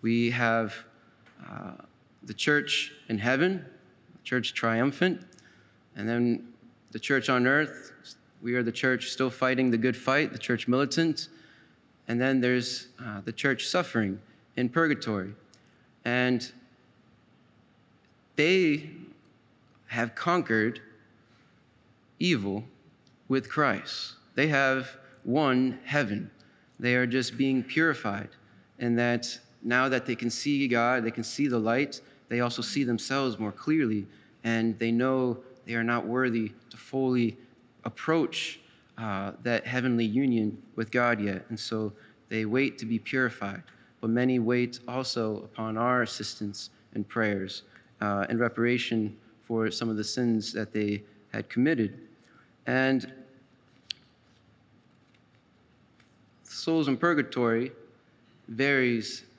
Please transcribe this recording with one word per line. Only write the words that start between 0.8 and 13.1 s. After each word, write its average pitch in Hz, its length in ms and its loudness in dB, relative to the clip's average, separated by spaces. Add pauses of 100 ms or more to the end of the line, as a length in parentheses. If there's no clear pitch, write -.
uh, - 260 -12 (500)
the - 100 -14
church - 580 0 (180)
in 113 100 0
heaven, 143 440 2 (500)
the - 100 -20
church - 320 -2
triumphant, 135 680 2 (760)
and 104 140 -4
then 120 420 2 (400)
the - 80 -10
church 135 300 0
on 123 160 4
earth. 147 460 0 (500)
We 120 140 -4
are 123 80 0
the 117 80 0
church 127 400 0
still 131 180 0
fighting 127 400 2
the 117 80 4
good 120 180 2
fight, 139 360 0
the 123 80 -10
church - 280 -2
militant. 143 600 2 (760)
And 120 120 0
then 131 220 4
there's, 123 460 0 (120)
uh, 104 260 -10